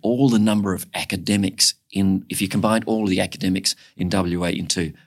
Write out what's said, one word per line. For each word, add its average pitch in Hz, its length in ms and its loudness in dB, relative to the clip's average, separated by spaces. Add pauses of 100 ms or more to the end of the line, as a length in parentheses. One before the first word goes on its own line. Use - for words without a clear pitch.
all 123 260 2
the 117 100 4
number 104 360 2
of 85 100 -6 (100)
academics 95 800 0 (160)
in, 95 380 2
if - 140 -4
you 95 60 0
combined 107 380 0
all 110 200 0
the 92 140 2
academics 95 540 -2 (220)
in 90 140 -4
W 87 340 0
A 85 60 0
into 85 420 -2 (140)